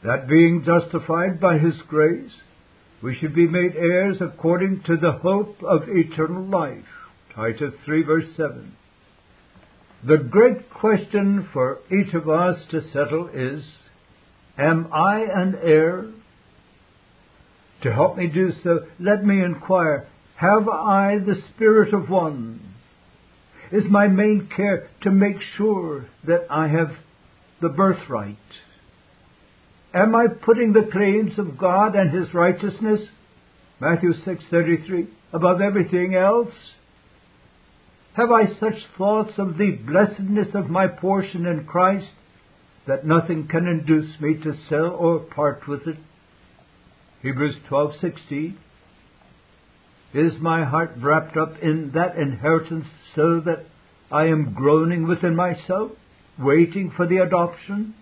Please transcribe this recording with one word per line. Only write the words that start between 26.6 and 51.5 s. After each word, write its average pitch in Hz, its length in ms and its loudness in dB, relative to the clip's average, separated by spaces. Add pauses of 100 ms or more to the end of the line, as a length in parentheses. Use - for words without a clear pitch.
have 156 300 -2 (640)
the 170 80 0
birthright? 135 680 -4 (1600)
Am 214 200 2
I 233 140 4
putting 226 460 2
the 214 180 6
claims 202 480 0
of 160 180 -6
God 190 380 2
and 185 160 2
his 170 220 -4
righteousness, 190 680 0 (800)
Matthew 170 340 0 (120)
six 185 260 -8
thirty-three, 170 560 0 (240)
above 180 300 2
everything 185 540 0
else? 202 380 2 (1600)
Have 233 180 2
I 220 160 6 (120)
such 220 260 -4 (120)
thoughts 214 420 -2
of 185 180 -4
the 196 140 2
blessedness 190 840 0
of 185 160 -4
my 185 180 2
portion 185 580 -2
in 165 180 -4
Christ 185 460 0 (760)
that 135 200 -4
nothing 160 420 0
can 165 200 -2
induce 156 520 0
me 151 160 -2
to 156 180 -8 (160)
sell 156 220 0
or 170 280 0
part 147 480 -4
with 143 200 -8
it? 156 100 -8 (1200)
Hebrews 139 340 -4 (140)
twelve 147 320 0
sixteen. 160 560 -8 (1600)
Is 156 280 2
my 165 240 0
heart 160 320 -2
wrapped 151 400 0
up 156 240 -4